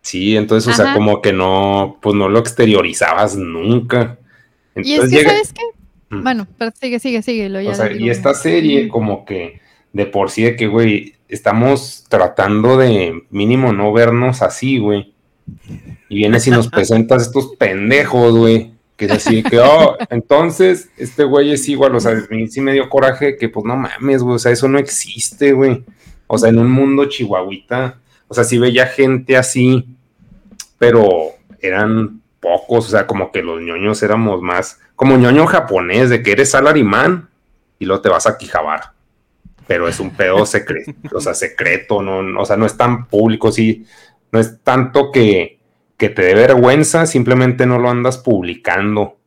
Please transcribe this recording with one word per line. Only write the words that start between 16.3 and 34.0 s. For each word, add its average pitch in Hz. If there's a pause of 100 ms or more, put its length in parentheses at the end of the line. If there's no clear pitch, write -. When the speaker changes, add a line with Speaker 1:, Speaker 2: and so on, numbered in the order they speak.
Speaker 1:
y 131
nos 117
Speaker 2:
<laughs> -
Speaker 1:
presentas 113
estos 131
pendejos, 117
güey. 113 (240)
Que 107
es 101
así, 113
que, 120
oh, 147
Speaker 2:
<laughs> -
Speaker 1:
entonces, 170
este 127
güey 143
es 135
igual, 135
o 113
sea, 113
a 110
mí 113
sí 131
me 135
dio 135
coraje 135
que, 117
pues, 107
no 120
mames, 135
güey, 123
o -
sea, 120
eso 123
no 135
existe, -
güey. 131 (440)
O 110
sea, 113
en 113
un 120
mundo 139
chihuahuita, 104 (300)
o 120
sea, 120
sí 120
veía 123
gente 131
así, 127 (920)
pero 101 (280)
eran 104 (200)
pocos, 110
o 110
sea, 101
como 98
que 92
los 82
ñoños 87